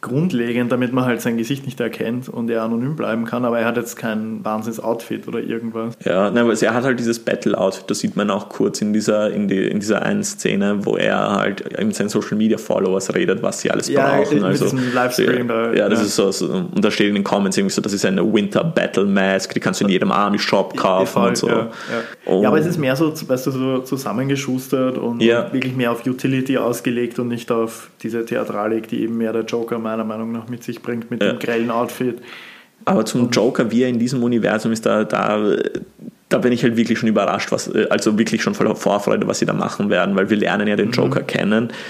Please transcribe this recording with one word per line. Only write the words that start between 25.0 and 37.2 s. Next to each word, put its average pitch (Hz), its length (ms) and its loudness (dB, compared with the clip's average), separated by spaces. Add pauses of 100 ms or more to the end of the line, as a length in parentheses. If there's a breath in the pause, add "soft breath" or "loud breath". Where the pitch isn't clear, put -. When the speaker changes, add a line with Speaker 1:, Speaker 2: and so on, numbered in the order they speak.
Speaker 2:
Ja. 117 260 4
Speaker 1:
und - 60 -10
wirklich 127 240 -2
mehr 120 160 2
auf 117 140 -4
Utility 131 520 0
ausgelegt 120 600 -2
und 123 100 -2
nicht 117 220 -6
auf 113 400 -2 (120)
diese 113 220 -4
Theatralik, 113 640 -2
die 120 140 -2
eben 113 140 -2
mehr 113 160 0
der 113 100 0
Joker 117 360 -4
meiner 113 260 -4
Meinung 113 280 -6
nach 113 160 -8
mit 120 160 -10
sich - 180 -10
bringt, 120 280 -6
mit 113 120 -2
Speaker 2:
Ja. 101 100 2
Speaker 1:
dem - 60 -4
grellen 117 320 -2
Outfit. 117 460 -2 (680 loud breath)
Speaker 2:
Aber 196 200 4
zum 123 180 0
Speaker 1:
Und 123 140 0
Speaker 2:
Joker, 117 340 2
wie 117 120 4
er 127 60 4
in 123 100 0
diesem 123 240 0
Universum 110 480 2
ist, 113 160 -2
da, 107 180 4
da, 107 520 2 (720)
da 135 100 4
bin 120 140 4
ich 120 100 0
halt 117 140 4
wirklich 117 220 2
schon 113 100 0
überrascht, 101 420 2